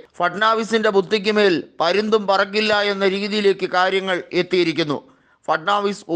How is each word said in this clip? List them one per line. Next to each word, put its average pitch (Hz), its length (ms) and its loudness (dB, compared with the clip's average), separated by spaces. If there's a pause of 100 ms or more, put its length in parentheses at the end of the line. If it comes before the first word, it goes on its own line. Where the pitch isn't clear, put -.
(200)
ഫഡ്നാവിസിൻ്റെ 214 760 0
ബുദ്ധിക്ക് 202 420 0
മേൽ 196 160 4 (260)
പരുന്തും 208 500 0
പറക്കില്ല 202 420 0 (180)
എന്ന 196 120 -2 (120)
രീതിയിലേക്ക് 196 640 0
കാര്യങ്ങൾ 190 420 0 (220)
എത്തിയിരിക്കുന്നു. 165 580 0 (480)
ഫഡ്നാവിസ് 202 580 -2 (100)